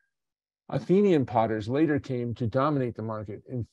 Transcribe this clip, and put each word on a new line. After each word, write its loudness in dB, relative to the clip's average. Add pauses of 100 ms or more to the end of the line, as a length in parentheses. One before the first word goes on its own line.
(720)
Athenian 4
potters 0
later 2
came -6
to -4
dominate 0
the -8
market. -8
In -6